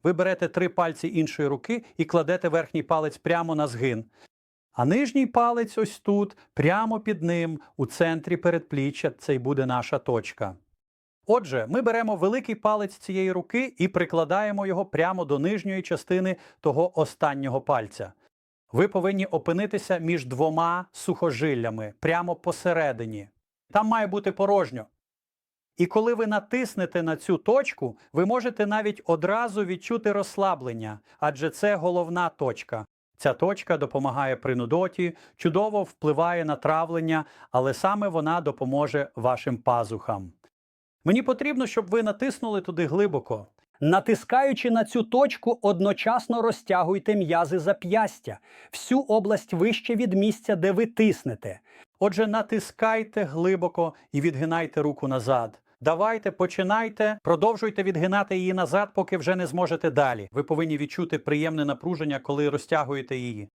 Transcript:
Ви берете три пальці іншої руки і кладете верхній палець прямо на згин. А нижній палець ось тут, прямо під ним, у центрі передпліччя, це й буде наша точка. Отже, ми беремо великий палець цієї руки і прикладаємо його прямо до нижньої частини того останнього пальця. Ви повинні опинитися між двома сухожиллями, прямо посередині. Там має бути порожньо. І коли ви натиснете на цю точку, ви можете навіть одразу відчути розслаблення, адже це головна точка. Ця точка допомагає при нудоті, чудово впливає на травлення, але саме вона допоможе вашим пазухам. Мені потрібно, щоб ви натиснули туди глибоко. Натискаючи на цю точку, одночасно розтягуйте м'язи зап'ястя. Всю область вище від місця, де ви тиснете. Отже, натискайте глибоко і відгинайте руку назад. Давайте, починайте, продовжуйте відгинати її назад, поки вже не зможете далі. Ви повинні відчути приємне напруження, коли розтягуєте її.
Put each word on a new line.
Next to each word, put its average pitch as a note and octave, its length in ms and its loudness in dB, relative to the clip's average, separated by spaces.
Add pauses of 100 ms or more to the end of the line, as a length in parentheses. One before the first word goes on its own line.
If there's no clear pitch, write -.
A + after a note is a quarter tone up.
Ви F3 100 2
берете F#3 360 0
три F3+ 200 0
пальці E3+ 400 -2
іншої D#3 400 0
руки A3 360 -4 (120)
і E3 80 0
кладете E3+ 440 0
верхній D#3+ 340 0
палець D#3 360 -2
прямо E3+ 360 -2
на D3+ 120 0
згин. A#2+ 380 -2 (680)
А A#2+ 120 0
нижній B3+ 420 2
палець A#3+ 520 2
ось G#3+ 200 -2
тут, G3+ 380 0 (180)
прямо G#3+ 460 2
під G#3+ 220 -4
ним, E3 380 -2 (160)
у - 100 -2
центрі E3 500 0
передпліччя, D3+ 760 -2
це - 240 -4
й B2+ 40 0
буде C3 280 0
наша B2+ 320 -2
точка. A2 580 -4 (720)
Отже, C#3+ 420 2
ми A3+ 140 0
беремо A3 340 0
великий G#3+ 380 0
палець G#3+ 420 -4
цієї F#3+ 360 -2
руки A#3 460 -4
і F#3 100 2
прикладаємо F#3+ 800 0
його F#3+ 200 -2
прямо F3 380 0
до C#3+ 140 0
нижньої F#3+ 440 -2
частини F#3 540 -2 (240)
того D#3+ 400 0
останнього C#3 600 -2
пальця. A2 520 -2 (600)
Ви F3+ 160 4
повинні F#3+ 380 0
опинитися F#3 720 -2
між E3 280 -2
двома D#3+ 680 0
сухожиллями, A#2 1080 -2
прямо E3+ 360 0
посередині. B2+ 920 -2 (440)
Там G#3+ 140 4
має A3 200 2
бути G3 260 -2
порожньо. F#3+ 540 0 (920)
І F3 100 2
коли A3 280 2
ви A3 120 0
натиснете G#3 760 -2
на D#3+ 140 -2
цю F3 220 0
точку, G#3+ 600 0 (140)
ви E3+ 140 2
можете A#3+ 400 0
навіть G#3 380 -2
одразу G3 600 0
відчути G#3 480 -2
розслаблення, B2+ 880 -4 (180)
адже D3 320 -2
це G#3 260 0
головна F3 520 0
точка. A#2 580 -6 (300)
Ця C3 180 2
точка F#3 420 0
допомагає C3+ 600 -2
при C3 200 -2
нудоті, E3+ 600 -2 (200)
чудово G3+ 460 0
впливає E3 600 0
на D3+ 120 -2
травлення, D#3+ 680 0 (260)
але B2+ 240 2
саме G3+ 340 0
вона E3 320 0
допоможе C#3 760 -2
вашим B2 420 0
пазухам. A2 760 -2 (720)
Мені A3 180 4
потрібно, B3+ 440 0
щоб G#3 240 -2
ви A3+ 120 2
натиснули G#3 580 -2
туди F3 260 -2
глибоко. C#3 600 -2 (380)
Натискаючи A#3+ 840 2
на A3+ 140 2
цю A3+ 180 -2
точку, A#3+ 600 2
одночасно G3+ 800 0
розтягуйте G3 720 0
м'язи E3+ 440 2
зап'ястя. F#3 800 0 (340)
Всю - 280 0
область G#3+ 520 0
вище A3 440 0
від G#3 160 0
місця, G3+ 440 2
де F#3 160 2
ви A3+ 140 2
тиснете. C#3+ 720 0 (380)
Отже, G3+ 280 2
натискайте A3 960 -2
глибоко E3+ 720 0 (180)
і C#3+ 80 0
відгинайте D#3+ 640 0
руку D3 260 -2
назад. B2 520 0 (200)
Давайте, G3+ 500 0
починайте, G#3+ 920 0
продовжуйте G3+ 600 2
відгинати F#3+ 560 0
її F#3 140 0
назад, F#3 420 0
поки F#3+ 220 0
вже E3+ 200 0
не F3+ 100 -2
зможете E3 440 0
далі. B2 420 0
Ви C#3 100 -2
повинні D3+ 360 -2
відчути D#3 400 -4
приємне D3+ 460 -2
напруження, C#3+ 540 -4
коли C#3+ 300 0
розтягуєте C#3 680 -2
її. A2+ 400 -6